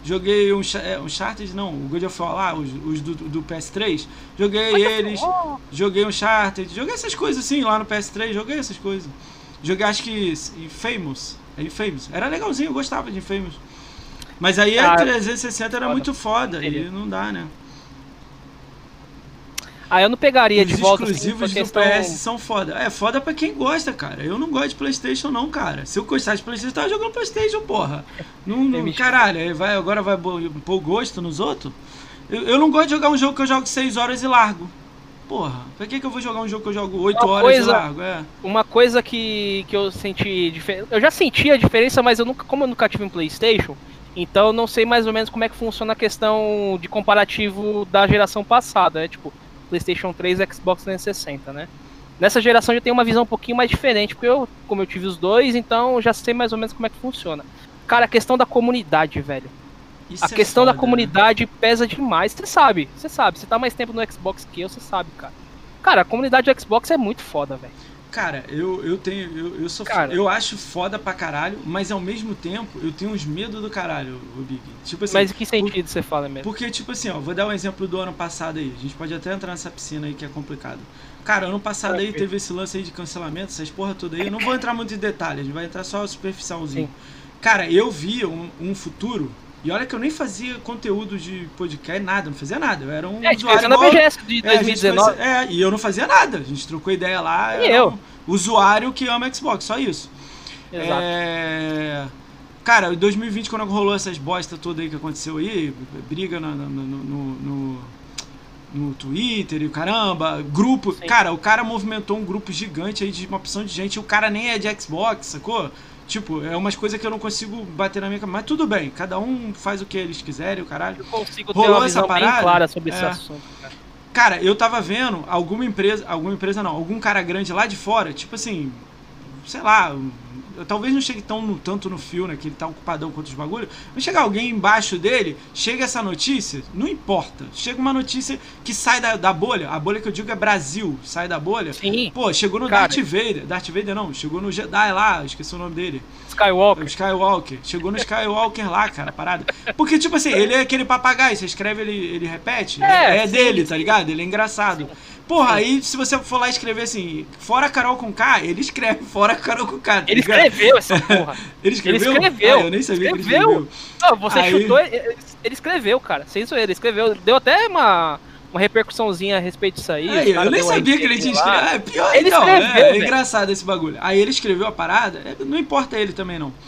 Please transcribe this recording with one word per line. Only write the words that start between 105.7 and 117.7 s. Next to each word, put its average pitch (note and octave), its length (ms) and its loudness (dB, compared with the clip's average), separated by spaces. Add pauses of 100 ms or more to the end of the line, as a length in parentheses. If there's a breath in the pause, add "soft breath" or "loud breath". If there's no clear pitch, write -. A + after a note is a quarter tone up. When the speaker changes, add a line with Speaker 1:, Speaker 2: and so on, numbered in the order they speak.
Speaker 1:
briga E3+ 320 -6
no, D3+ 140 -8
no, C#3+ 140 -8
no, C3+ 140 -8
no, C#3 420 -8 (100)
no, C3+ 480 -8 (920)
no C#3+ 200 -6
Twitter D#3+ 680 -4
e D3+ 40 -4
o D3 40 -6
caramba, D#3+ 720 -2
grupo, G3 500 0
Speaker 2:
Sim. - 140 -10
Speaker 1:
cara, F3+ 260 4
o E3 60 -4
cara A3 260 2
movimentou G#3+ 520 -6
um A3 80 -6
grupo G3 280 -8
gigante F#3 520 -8
aí G3+ 60 -4
de F3+ 160 -10
uma F#3+ 100 -8
opção G3 280 -8
de F#3+ 80 -10
gente, F#3+ 240 -6
e - 20 -6
o G#3 60 -10
cara G#3+ 260 0
nem A3 200 -4
é A3+ 80 -2
de G3+ 100 -4 (120)
Xbox, G3+ 460 -4
sacou? D#3+ 440 -6 (360 loud breath)
Tipo, D#3+ 380 -8
é E3 120 -6
umas G3 200 -4
coisas G#3+ 240 -4
que A3 40 -8
eu A3 60 -4
não A3 80 -6
consigo G#3+ 460 -8
bater F#3+ 360 -6